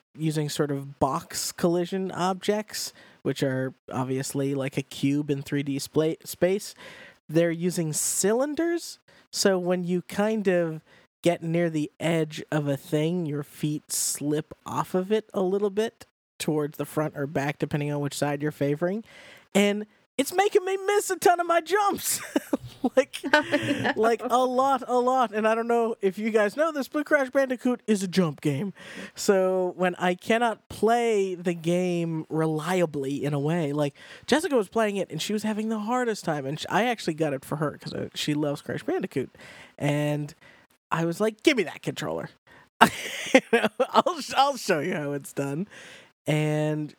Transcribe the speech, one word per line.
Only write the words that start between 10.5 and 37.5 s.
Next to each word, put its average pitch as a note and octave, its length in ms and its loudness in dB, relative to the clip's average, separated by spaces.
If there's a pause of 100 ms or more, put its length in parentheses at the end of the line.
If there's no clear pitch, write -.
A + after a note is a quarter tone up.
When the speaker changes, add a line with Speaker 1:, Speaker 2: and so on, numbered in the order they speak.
Speaker 1:
get E3+ 220 2
near E3+ 260 2
the D3+ 300 -2
edge D#3+ 520 -2
of D3 160 0
a C#3 100 0
thing, D#3+ 500 -2
your D3 160 -4
feet - 480 -4
slip - 640 -2 (100)
off C#3 300 -2
of F#3 160 0
it G#3+ 220 0
a G3+ 80 0
little G3 280 0
bit G#3+ 380 -4 (300)
towards D3+ 400 -2
the D3 80 -4
front D3+ 300 -2
or C#3+ 120 -2
back, D3 320 -2
depending D3 320 -2
on D3 100 -2
which C#3+ 160 -2
side C#3+ 240 0
you're D3+ 100 0
favoring. D#3+ 520 0 (500)
And G3+ 320 2 (320)
it's C#4 160 -2
making G4 320 4
me F#4+ 120 0
miss G4+ 320 2
a F#4+ 60 -2
ton F4 240 6
of F4 80 -2
my E4+ 140 4
jumps. G4 640 0
<laughs> - 60 -14 (640)
Like, - 320 2
Speaker 2:
<laughs> B3+ 60 4
Oh, D4+ 80 6 (400)
no. A#3+ 140 0
Speaker 1:
like, A3+ 280 2
a A#3+ 220 2
lot, B3+ 420 2
a B3 120 2
lot. B3 340 2
And G#3+ 140 0
I A3 80 4
don't A3+ 120 -2
know A#3 340 2
if F#3+ 180 0
you A3 100 -2
guys G#3 260 4
know D#4+ 160 2
this, C#4+ 160 -4
but D4+ 200 -4
Crash C#4 240 2
Bandicoot B3+ 560 0
is G3+ 160 2
a G3 40 -2
jump E3+ 340 0
game. D3+ 320 0 (420)
So F#3 600 2
when F3+ 200 0
I F3+ 180 0
cannot A3+ 560 0
play A3 640 2
the F3 220 -2
game E3+ 720 0
reliably D#3 960 0
in D3 80 0
a D3 60 0
way, D3+ 340 0
like, D3 220 0 (320)
Jessica D4+ 280 2
was G#3+ 140 2
playing G#3 280 0
it F#3 120 -2
and D#3 100 -8
she - 140 -4
was G#3+ 80 -2
having G#3+ 280 -2
the A3 100 -4
hardest A#3 460 -2
time. D3 200 -2
And C#3+ 140 -4
sh-, - 100 -8
I F#3 160 2
actually G#3+ 300 -2
got D3+ 180 0
it C3 100 -6
for - 120 -6